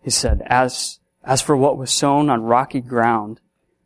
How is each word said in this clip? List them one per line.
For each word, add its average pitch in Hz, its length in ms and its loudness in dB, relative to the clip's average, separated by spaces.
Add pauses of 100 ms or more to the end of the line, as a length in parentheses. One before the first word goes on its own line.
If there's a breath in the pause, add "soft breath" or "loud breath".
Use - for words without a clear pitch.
He - 80 -10
said, - 360 0
"As, - 560 -2 (200)
as 127 200 -2
for 151 160 2
what 135 200 2
was 131 140 -8
sown 147 380 2
on 120 140 2
rocky 123 360 0
ground, 117 640 0 (440)